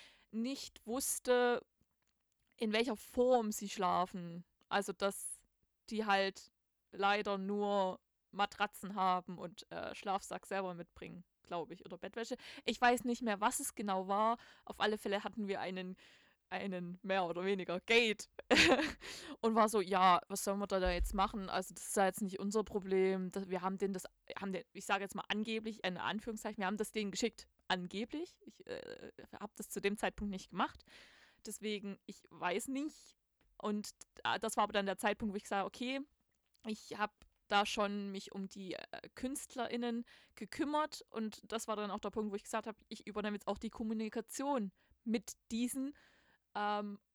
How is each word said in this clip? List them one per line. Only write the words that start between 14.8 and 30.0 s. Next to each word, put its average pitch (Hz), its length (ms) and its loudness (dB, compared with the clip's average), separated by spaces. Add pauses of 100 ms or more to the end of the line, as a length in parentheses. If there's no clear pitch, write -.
Fälle 202 260 0
hatten 202 240 -6
wir 196 120 0
einen, 185 380 -6 (520)
einen 180 520 -6
mehr 190 240 2
oder 170 200 -2
weniger 185 360 0
Gate 226 480 4 (220)
<laughs> 311 880 4
und 226 140 4
war 220 140 8
so, 208 120 4
„Ja, 185 460 8
was 196 160 -4
sollen 202 160 0
wir 202 80 -2
da, 196 120 2
da 185 120 4
jetzt 175 220 0
machen? 196 360 0
Also, - 240 -2
das - 140 -12
ist - 100 0
ja 202 80 8
jetzt 185 160 2
nicht 190 180 -2
unser 202 240 2
Problem. 190 680 2
Das, 196 180 -6
wir 180 120 -2
haben 190 160 -2
denen 196 160 0
das, 185 120 -6 (340)
haben 196 140 -4
den, 175 100 -4 (100)
ich - 120 -12
sage 196 180 2
jetzt 196 120 -8
mal 185 140 -6
angeblich, 220 540 -4
in 185 140 -2
Anführungszeichen, 214 600 -4
wir 190 80 0
haben 208 100 0
das 208 140 -2
denen 208 200 -2
geschickt.“ - 360 -2 (220)
Angeblich. 190 760 -4
Ich, - 220 -20
äh, - 440 -10 (280)
hab 208 160 -12
das - 140 -12
zu 196 120 -6
dem 202 160 2
Zeitpunkt 202 340 -2